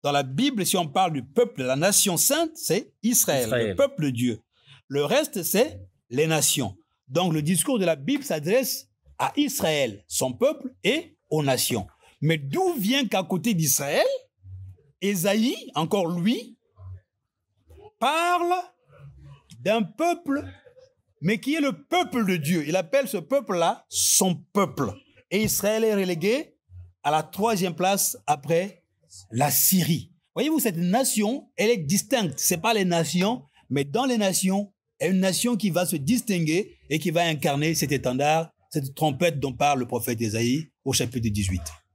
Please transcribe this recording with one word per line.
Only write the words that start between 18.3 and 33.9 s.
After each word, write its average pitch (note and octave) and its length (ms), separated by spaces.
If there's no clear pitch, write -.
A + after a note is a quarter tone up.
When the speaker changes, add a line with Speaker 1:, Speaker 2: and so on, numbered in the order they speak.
Speaker 1:
d'un G#3+ 220
peuple, D4+ 640
mais F#3+ 180
qui C#4 160
est E4 60
le C4 240
peuple C4 420
de F#3 100
Dieu. D#3 300
Il D#3+ 100
appelle C4+ 320
ce G#3+ 80
peuple-là F#3+ 720
son - 480
peuple. D3 400
Et G3+ 120
Israël G#3+ 420
est A3 100
relégué F#3+ 640
à C#3+ 80
la D#3 120
troisième F#3+ 520
place F#3+ 420
après D#3+ 580
la C3 200
Syrie. D3+ 640
Voyez-vous, D#4 240
cette G3+ 180
nation, G#3+ 800
elle G#3 140
est A#3+ 80
distincte. F#3 600
C'est E3+ 220
pas A3+ 140
les G3+ 100
nations, F3+ 600
mais C#3 140
dans G#3 200